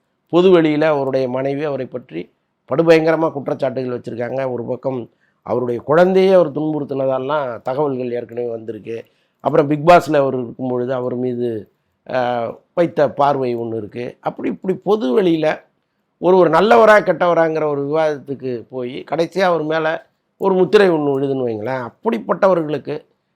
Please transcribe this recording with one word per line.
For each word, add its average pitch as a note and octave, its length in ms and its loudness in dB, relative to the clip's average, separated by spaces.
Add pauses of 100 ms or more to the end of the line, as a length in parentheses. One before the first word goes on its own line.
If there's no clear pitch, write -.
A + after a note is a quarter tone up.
(280)
பொது F3 340 6
வெளியில D3+ 220 2
அவருடைய C3+ 440 0
மனைவி C#3 360 -4
அவரை C3+ 220 -6
பற்றி B2+ 440 -14 (380)
படுபயங்கரமா D#3+ 640 4
குற்றச்சாட்டுகள் C3 680 -6
வச்சிருக்காங்க. A#2+ 520 -6
ஒரு A#2+ 100 -6
பக்கம் B2 480 -6 (320)
அவருடைய A#2+ 380 -4
குழந்தையே F#3+ 520 4
அவர் E3+ 200 4
துன்புறுத்தினதெல்லாம் C3+ 1080 -4
தகவல்கள் B2+ 500 -4
ஏற்கனவே A#2+ 360 -8
வந்திருக்கு. A2+ 560 -10 (360)
அப்புறம் D3 260 0
பிக் D3 200 -4
பாஸ்ல E3 300 6
அவர் C3+ 180 2
இருக்கும் B2+ 340 -8
பொழுது B2 260 -4
அவர் B2 220 -6
மீது, A#2+ 540 -6 (400)
ஆ, B2 440 -4 (200)
வைத்த E3 360 0
பார்வை C3+ 460 0
ஒண்ணு A#2 200 -6
இருக்கு. A#2 440 -12
அப்படி - 280 -8
இப்படி F#3+ 260 -4
பொது A3 480 0
வெளியில D#3+ 440 0 (540)
ஒரு, F3+ 160 4
ஒரு E3+ 140 6
நல்லவரா G#3+ 520 6
கெட்டவராங்கிற E3 640 0
ஒரு C#3+ 200 -2
விவாதத்துக்கு C3+ 840 -4
போய் B2+ 400 -10
கடைசியா E3 300 -2
அவர் F3 220 2
மேல D#3+ 440 -4 (300)
ஒரு F#3+ 180 0
முத்திரை F#3 360 6
ஒண்ணு - 20 4
விழுதுன்னு C#3 540 -2
வைங்களேன். A#2 440 -6
அப்படிப்பட்டவர்களுக்கு E3+ 1160 -2 (300)